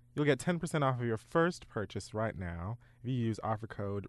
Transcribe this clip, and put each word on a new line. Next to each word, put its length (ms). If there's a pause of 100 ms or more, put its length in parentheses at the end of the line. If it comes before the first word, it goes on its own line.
(160)
you'll 80
get 160
ten 180
percent 240
off 180
of 60
your 100
first 520
purchase 440
right 240
now 400 (260)
if 60
you 60
use 280
offer 240
code 420